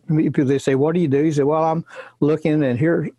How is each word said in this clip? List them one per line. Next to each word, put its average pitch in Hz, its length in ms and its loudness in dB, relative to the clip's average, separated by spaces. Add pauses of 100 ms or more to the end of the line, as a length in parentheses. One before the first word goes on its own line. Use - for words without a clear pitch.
meet 156 240 0
people. 147 120 0
They 139 140 0
say, 135 160 -2
"What 147 200 0
do 180 60 0
you 165 80 0
do?" 139 160 2
He 160 80 0
said, 143 140 0
"Well, 156 180 0
I'm 165 200 -2 (360)
looking, 151 420 0
and 123 160 0
here," 165 400 0